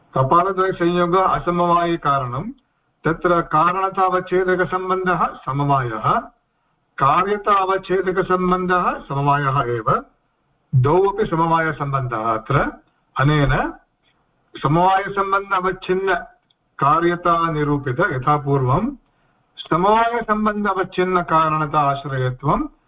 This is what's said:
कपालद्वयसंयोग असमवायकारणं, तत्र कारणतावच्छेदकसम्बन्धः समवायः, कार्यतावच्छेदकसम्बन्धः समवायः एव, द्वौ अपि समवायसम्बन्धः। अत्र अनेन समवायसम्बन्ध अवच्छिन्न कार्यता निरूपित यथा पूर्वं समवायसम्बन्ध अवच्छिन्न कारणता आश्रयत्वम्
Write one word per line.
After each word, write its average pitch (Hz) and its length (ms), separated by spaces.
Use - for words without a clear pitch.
कपालद्वयसंयोग 175 1000
असमवायकारणं, 170 1300
तत्र 170 340
कारणतावच्छेदकसम्बन्धः 185 1900
समवायः, 139 960
कार्यतावच्छेदकसम्बन्धः 185 2000
समवायः 139 640
एव, 120 420
द्वौ 156 340
अपि 202 180
समवायसम्बन्धः। 156 880
अत्र 117 560
अनेन 151 520
समवायसम्बन्ध 190 880
अवच्छिन्न 185 640
कार्यता 170 720
निरूपित 143 500
यथा 147 360
पूर्वं 139 600
समवायसम्बन्ध 214 1120
अवच्छिन्न 185 540
कारणता 156 580
आश्रयत्वम् 139 880